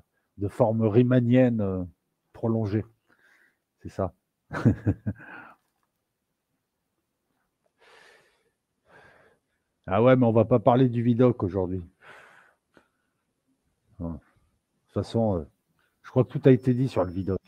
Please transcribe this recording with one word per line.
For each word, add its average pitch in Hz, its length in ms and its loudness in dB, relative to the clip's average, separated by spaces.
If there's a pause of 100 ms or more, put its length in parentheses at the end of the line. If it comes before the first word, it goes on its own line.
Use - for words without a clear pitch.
(360)
de 95 120 -6
forme 113 340 0
riemannienne, 120 800 2
euh, 95 200 -4 (520)
prolongée. 110 500 -4 (960)
C'est - 80 -16
ça. 95 240 -6 (380)
<laughs> - 1080 -6 (4000)
Ah 98 140 0
ouais, 127 140 6
mais 123 100 2
on 113 60 2
va 113 120 4
pas 120 140 2
parler 127 300 2
du 120 120 -4
Vidoc 120 440 2
aujourd'hui. 92 360 -4 (2250)
Bon. 85 100 -8
De 82 40 -12
toute - 800 -20
façon, 107 440 -2
euh, 78 80 -8 (580)
je - 80 -20
crois 127 140 2
que - 60 -8
tout 147 140 -8
a 139 60 8
été 127 240 2
dit 127 140 -2
sur 95 160 -2
le 90 80 -6
Vidoc, 92 360 -4